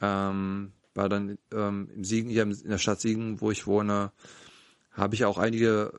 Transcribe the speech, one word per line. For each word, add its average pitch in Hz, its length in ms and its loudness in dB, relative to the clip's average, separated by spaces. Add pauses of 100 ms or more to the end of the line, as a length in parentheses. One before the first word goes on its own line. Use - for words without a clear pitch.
Ähm, 98 720 -2 (240)
war 98 120 2
dann, 101 300 -2 (140)
ähm, 101 400 -4
im 101 120 -10
Siegen, 113 260 -2
hier 110 140 4
im, 104 80 0
in 101 180 -6
der 101 80 0
Stadt 104 220 0
Siegen, 110 400 -2
wo 107 100 0
ich - 160 -4
wohne, 101 460 2 (800)
habe 101 240 0
ich 117 80 2
auch 101 140 2
einige, 113 600 2